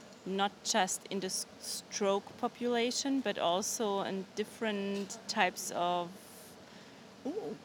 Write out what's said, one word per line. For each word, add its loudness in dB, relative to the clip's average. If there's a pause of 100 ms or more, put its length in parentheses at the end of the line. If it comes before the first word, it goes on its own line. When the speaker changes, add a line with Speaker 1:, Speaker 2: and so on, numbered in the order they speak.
(240)
Speaker 1:
not 2 (140)
just 4 (100)
in 0
the -2
s-, -2 (160)
stroke 0 (160)
population, 2
but 2
also 4
in 0 (100)
different -2 (100)
types 2
of 2 (1160)
Speaker 2:
Ooh. -2 (100)